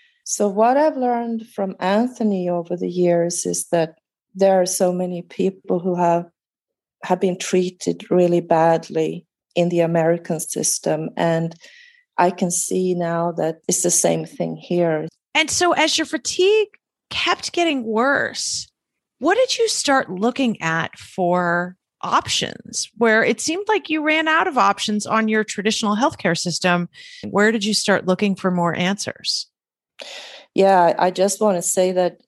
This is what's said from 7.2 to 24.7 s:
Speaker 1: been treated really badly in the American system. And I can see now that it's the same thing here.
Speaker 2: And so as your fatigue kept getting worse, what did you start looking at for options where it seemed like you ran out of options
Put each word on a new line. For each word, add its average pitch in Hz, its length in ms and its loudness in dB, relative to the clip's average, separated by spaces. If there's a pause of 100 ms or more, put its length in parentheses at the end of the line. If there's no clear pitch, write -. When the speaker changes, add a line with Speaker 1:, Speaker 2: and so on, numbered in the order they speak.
Speaker 1:
been 185 180 0
treated - 720 -2
really 175 300 4
badly 165 840 2 (300)
in 175 140 2
the 170 120 0
American 165 600 2
system. - 760 -4
And 165 380 0 (640)
I 175 120 4
can 185 200 -2
see 185 440 -2
now 170 380 -2
that 165 360 -4
it's - 140 -2
the 175 80 2
same 165 340 0
thing 165 320 -6
here. 160 500 -2 (280)
Speaker 2:
And 311 140 0
so 349 240 0
as 311 240 0
your 320 100 -2
fatigue 415 640 0 (400)
kept - 440 -4
getting 311 320 0
worse, 226 800 -2 (520)
what 330 180 2
did 508 200 0
you 453 120 0
start - 420 0
looking 226 500 -2
at 160 380 -4
for 180 800 -2 (240)
options - 960 -4
where 226 280 4
it 220 160 0
seemed 359 280 -4
like 415 200 -2
you 311 140 -2
ran 311 240 0
out 330 220 2
of 285 100 -2
options 208 480 0